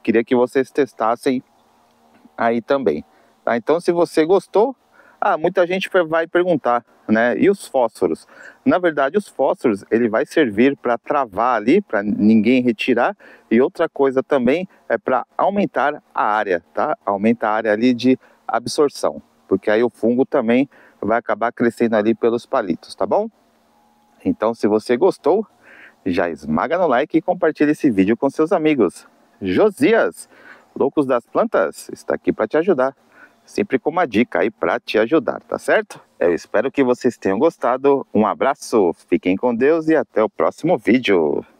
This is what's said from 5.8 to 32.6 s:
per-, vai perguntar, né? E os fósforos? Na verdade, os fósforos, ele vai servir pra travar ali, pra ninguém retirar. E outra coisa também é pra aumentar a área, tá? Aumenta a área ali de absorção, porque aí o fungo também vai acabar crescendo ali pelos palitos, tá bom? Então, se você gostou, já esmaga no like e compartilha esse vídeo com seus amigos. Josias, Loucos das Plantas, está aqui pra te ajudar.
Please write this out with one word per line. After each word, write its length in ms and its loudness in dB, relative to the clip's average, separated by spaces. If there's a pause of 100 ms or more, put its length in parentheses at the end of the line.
per-, 160 2
vai 200 -2
perguntar, 600 0 (220)
né? 300 2
E 120 4
os 180 -4
fósforos? 600 -2 (380)
Na 120 2
verdade, 400 -2
os 100 -4
fósforos, 640 -2
ele 180 2
vai 160 -2
servir 520 0
pra 200 -2
travar 600 -2
ali, 240 2
pra 200 -4
ninguém 600 2
retirar. 540 -2 (360)
E 100 4
outra 260 0
coisa 360 0
também 440 0 (220)
é 80 0
pra 280 -2 (120)
aumentar 640 -2 (120)
a 100 -2
área, 400 0 (100)
tá? 320 -2
Aumenta 420 0
a 40 0
área 200 -2
ali 220 2
de 240 0 (300)
absorção, 720 -2 (260)
porque 220 -2
aí 140 2
o 60 0
fungo 360 -2
também 440 0 (320)
vai 160 -2
acabar 340 -4
crescendo 440 -2
ali 200 2
pelos 300 -2
palitos, 500 -6
tá 100 -4
bom? 240 -2 (960)
Então, 280 -2
se 140 -2
você 280 0
gostou, 500 0 (600)
já 240 -2
esmaga 480 -4
no 100 0
like 300 0
e 40 2
compartilha 500 0
esse 200 0
vídeo 240 2
com 140 -2
seus 220 -2
amigos. 540 0 (360)
Josias, 880 0 (460)
Loucos 300 0
das 200 -2
Plantas, 640 -2
está 260 -6
aqui 160 -4
pra 160 -2
te 100 -2
ajudar. 380 0 (500)